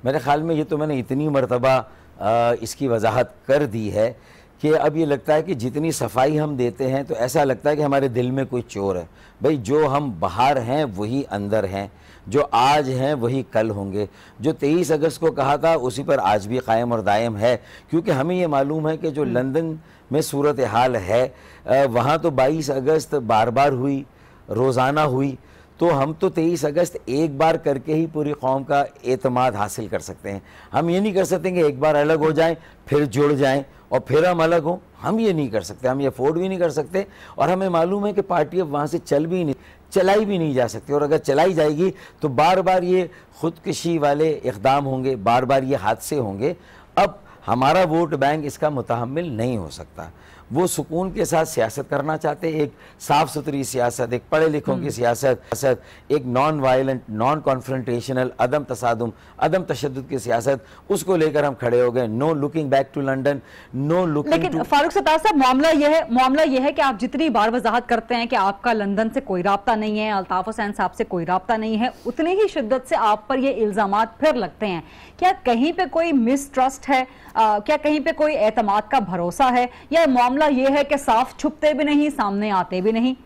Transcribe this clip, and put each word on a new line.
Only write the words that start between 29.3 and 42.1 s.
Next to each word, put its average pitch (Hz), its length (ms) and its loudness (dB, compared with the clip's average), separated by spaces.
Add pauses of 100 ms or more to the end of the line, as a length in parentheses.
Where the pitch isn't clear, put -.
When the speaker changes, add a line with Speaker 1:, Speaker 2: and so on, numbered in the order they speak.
Speaker 1:
हासिल 104 320 -6
कर 98 100 -6
सकते 95 320 -12
हैं। 98 120 -10 (300)
हम 165 180 0
ये 180 100 2
नहीं 202 140 -2
कर 185 100 2
सकते 175 260 -2
कि 180 120 0
एक 139 180 2
बार 156 140 2
अलग 151 240 2
हो 156 140 2
जाएं 160 240 2 (320)
फिर 147 160 2
जुड़ 143 280 2
जाएं 139 320 2 (280)
और 127 160 0
फिर 156 180 4
हम 170 160 2
अलग 165 200 4
हों, 175 140 -2 (260)
हम 208 180 0
ये 214 120 2
नहीं 143 180 0
कर 107 100 0
सकते, 110 280 -6
हम 135 120 0
ये 139 60 0
अफोर्ड 135 300 0
भी 185 120 -2
नहीं 190 100 -4
कर 170 120 0
सकते। 170 360 -4 (320)
और 147 120 2
हमें 190 180 0
मालूम 180 380 0
है 208 60 -2
कि 196 80 0
पार्टी 175 400 -2
अब 156 100 -4
वहाँ 147 160 -2
से 156 120 -4
चल 151 280 0
भी 180 180 -2
नहीं, 139 100 -2 (380)
चलाई 202 320 4
भी 196 140 -2
नहीं 156 160 -2
जा 123 120 2
सकती, 113 260 -8
और 147 100 2
अगर 151 160 2
चलाई 156 340 2
जाएगी 160 420 0 (280)